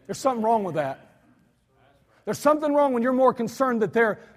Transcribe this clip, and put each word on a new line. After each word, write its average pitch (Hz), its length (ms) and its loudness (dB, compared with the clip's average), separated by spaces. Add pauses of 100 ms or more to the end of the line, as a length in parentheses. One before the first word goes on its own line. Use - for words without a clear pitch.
There's 196 120 -10
something 240 260 -2
wrong 220 200 2
with 170 120 -6
that. 135 340 -6 (1160)
There's 180 120 -6
something 302 380 0
wrong 285 180 2
when 240 80 -2
you're 254 100 0
more 254 220 4
concerned 240 480 -2
that 190 100 0
they're 226 280 2 (180)